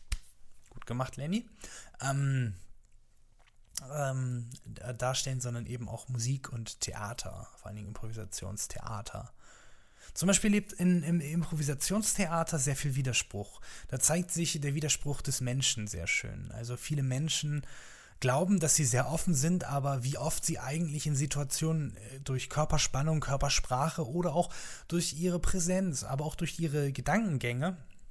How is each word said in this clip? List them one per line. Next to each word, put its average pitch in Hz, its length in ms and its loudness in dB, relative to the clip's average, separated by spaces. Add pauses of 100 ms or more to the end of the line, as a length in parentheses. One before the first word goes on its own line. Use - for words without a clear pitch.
(720)
gut - 160 -10
gemacht, 127 300 -2
Lenny, 175 300 -2 (540)
ähm, 135 540 0 (1400)
ähm, 131 560 -2 (160)
d-, 110 320 -10
darstellen, 131 420 -2
sondern 120 280 -6
eben 120 200 -6
auch 113 220 -10
Musik 127 420 -2
und 113 300 -8
Theater, - 680 -6 (100)
vor - 100 -14
allen 107 80 -10
Dingen 104 140 -10
Improvisationstheater. 107 1400 -8 (840)
Zum 170 120 2
Beispiel 202 240 6
lebt 202 220 2
in, 180 300 4
im 170 180 2
Improvisationstheater 165 1400 0
sehr 135 160 2
viel 135 200 0
Widerspruch. - 680 -2 (260)
Da 131 120 -2
zeigt 175 320 4
sich 160 280 0
der 139 140 0
Widerspruch 147 480 0
des - 180 0
Menschen 127 480 0
sehr 85 200 -4
schön. 95 440 -2
Also 117 240 -6
viele 143 280 -2
Menschen 147 640 0 (540)
glauben, 175 400 6
dass 147 160 4
sie 151 100 6
sehr 135 260 4
offen 165 240 4
sind, 170 280 4
aber 139 400 0
wie 139 140 0
oft - 260 0
sie - 160 -2
eigentlich 151 480 -2
in 147 80 2
Situationen, 147 840 0
äh, 117 220 -12
durch 131 300 -2
Körperspannung, 151 720 4
Körpersprache 139 840 2
oder 170 260 0
auch 175 180 2 (360)
durch 170 260 0
ihre 175 260 0
Präsenz, 180 640 4
aber 143 220 -2
auch 156 100 -2
durch - 240 -2
ihre 143 320 2
Gedankengänge 147 840 2 (340)